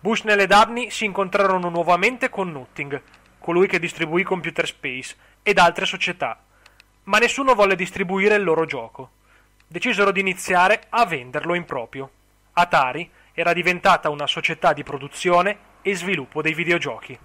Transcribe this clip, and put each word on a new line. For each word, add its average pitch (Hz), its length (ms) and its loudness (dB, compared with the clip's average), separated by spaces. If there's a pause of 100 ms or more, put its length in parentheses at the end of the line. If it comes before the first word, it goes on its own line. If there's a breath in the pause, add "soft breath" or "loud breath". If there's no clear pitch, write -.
Bushnell 214 400 0
e 196 80 4
Dabney 220 420 4
si - 140 -6
incontrarono 190 640 0
nuovamente 180 600 0
con 190 200 -6
Nutting, 139 500 -10 (460 soft breath)
colui 175 220 2
che 185 100 0
distribuì 165 460 -2
Computer 170 420 -4
Space, - 480 -12 (260 soft breath)
ed 202 180 2
altre 180 280 4
società, 175 500 -4 (680 soft breath)
ma 202 140 2
nessuno 247 360 2
volle 196 220 4
distribuire 190 580 0
il 208 80 2
loro 160 220 2
gioco. 131 460 -12 (580 soft breath)
Decisero 196 420 0
di 185 80 -2
iniziare 190 680 0
a 226 180 2
venderlo 151 480 -6
in 175 100 -4
proprio. 135 460 -10 (440)
Atari 160 540 0 (240 soft breath)
era 170 200 0
diventata 175 580 2
una 147 160 -6
società 165 460 -2
di 143 100 -4
produzione 175 760 -2 (240)
e 196 120 -2
sviluppo 170 480 -6
dei 160 120 -2
videogiochi. 147 720 -4